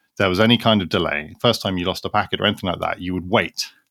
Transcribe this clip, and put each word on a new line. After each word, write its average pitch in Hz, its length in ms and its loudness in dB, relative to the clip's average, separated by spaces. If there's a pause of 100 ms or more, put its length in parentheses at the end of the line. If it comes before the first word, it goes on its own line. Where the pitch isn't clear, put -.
(160)
there 98 120 2
was 90 120 2
any 113 160 6
kind 107 260 4
of 85 60 -4
delay, 78 500 -2
first 120 240 2
time 98 140 -4
you 87 80 -2
lost 90 220 -4
a 92 40 -8
packet 101 300 -2
or 95 60 2
anything 104 240 -2
like 87 100 -4
that, 82 200 -4
you 90 140 -6
would 90 140 -6
wait 95 380 -2 (240)